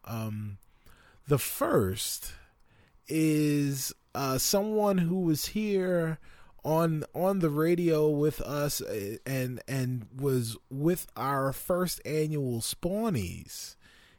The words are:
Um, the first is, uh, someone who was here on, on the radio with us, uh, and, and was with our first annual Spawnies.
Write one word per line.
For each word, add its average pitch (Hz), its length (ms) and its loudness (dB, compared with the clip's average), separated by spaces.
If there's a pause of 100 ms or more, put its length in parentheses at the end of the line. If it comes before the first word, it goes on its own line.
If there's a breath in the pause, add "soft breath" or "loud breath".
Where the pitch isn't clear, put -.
Um, 107 520 -8 (720 soft breath)
the 143 120 4
first - 920 0 (760 soft breath)
is, 147 840 2 (220)
uh, 135 240 0
someone 208 580 2
who 180 240 2
was 160 260 2
here 185 720 0 (440 soft breath)
on, 160 400 2 (120)
on 190 240 2
the 165 100 4
radio 160 600 4
with 147 320 2
us, 143 400 -2
uh, 101 340 -6 (100)
and, 127 420 -4
and 127 380 -2 (100)
was 127 420 0 (120)
with 151 380 0 (100)
our 135 360 0
first 180 520 -2
annual 147 540 0
Spawnies. 160 1160 -4 (420 soft breath)